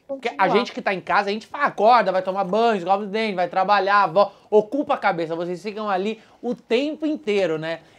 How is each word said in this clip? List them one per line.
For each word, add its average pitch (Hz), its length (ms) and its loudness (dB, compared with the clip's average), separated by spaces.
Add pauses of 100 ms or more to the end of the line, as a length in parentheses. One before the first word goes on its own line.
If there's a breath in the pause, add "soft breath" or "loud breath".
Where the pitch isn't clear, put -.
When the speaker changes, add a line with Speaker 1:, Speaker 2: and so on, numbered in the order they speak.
Speaker 1:
porque 269 220 -8
a 233 40 -6
Speaker 2:
continuar. 202 260 2
Speaker 1:
gente 240 160 -2
que 254 80 -8
tá 208 120 -2
em 180 60 -4
casa, 196 300 0
a - 20 0
gente 220 160 -6
fa-, 294 160 -6
acorda, 220 480 4
vai 185 100 0
tomar 190 220 -2
banho, 214 360 2
escova 196 240 0
os 202 60 -8
dentes, 214 240 -4
vai 180 140 -2
trabalhar, 190 600 2
vo-, 190 220 2 (200 loud breath)
ocupa 277 460 2
a - 20 -4
cabeça. 165 400 -2
Vocês 175 260 -6
ficam 208 260 -6
ali 196 300 -2 (220 loud breath)
o 240 120 -4
tempo 294 520 -4
inteiro, 208 520 0
né? 160 220 -6 (200 soft breath)